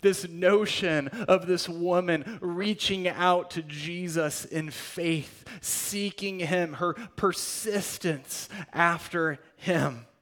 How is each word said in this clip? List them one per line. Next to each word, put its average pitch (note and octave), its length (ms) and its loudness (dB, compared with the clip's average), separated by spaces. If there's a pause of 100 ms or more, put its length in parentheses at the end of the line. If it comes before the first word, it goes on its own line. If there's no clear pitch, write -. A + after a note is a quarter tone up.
This F#3+ 260 4
notion F3 800 4 (180)
of F#3 180 6
this F3 240 0
woman F3 720 0
reaching F#3 640 0
out F3+ 440 4
to E3+ 100 -6
Jesus D#3 840 -2
in D#3 260 -4
faith, - 760 -4 (160)
seeking G3 760 -4
him, E3+ 340 0
her E3+ 200 -2 (240)
persistence - 1300 -2 (240)
after E3 640 0 (200)
him. C#3 500 0 (140)